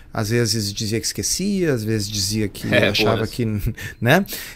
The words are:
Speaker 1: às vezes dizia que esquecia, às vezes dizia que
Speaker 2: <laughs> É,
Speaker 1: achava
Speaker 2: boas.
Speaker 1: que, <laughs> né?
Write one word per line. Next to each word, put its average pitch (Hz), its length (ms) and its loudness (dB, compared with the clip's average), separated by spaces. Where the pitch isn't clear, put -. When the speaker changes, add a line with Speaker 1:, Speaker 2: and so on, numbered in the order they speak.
Speaker 1:
às 107 200 -2
vezes 113 420 0
dizia 107 260 -2
que - 60 -4
esquecia, 180 680 0
às 113 120 0
vezes 107 260 0
dizia 104 380 0
que - 200 -8
Speaker 2:
<laughs> 104 60 0
É, 107 160 6
Speaker 1:
achava 110 280 2
Speaker 2:
boas. 110 140 -2
Speaker 1:
que, 120 140 -2
<laughs> 107 560 -4
né? 160 240 6